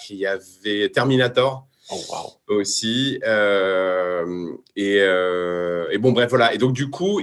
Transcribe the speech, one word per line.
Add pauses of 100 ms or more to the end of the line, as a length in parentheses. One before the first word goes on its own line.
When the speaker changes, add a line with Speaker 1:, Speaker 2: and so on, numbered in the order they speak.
(120)
Speaker 1:
il
y
avait
Terminator (240)
Speaker 2:
Oh, (140)
wow.
Speaker 1:
aussi,
euh, (280)
et,
euh,
et
bon,
bref,
voilà.
Et
donc,
du
coup,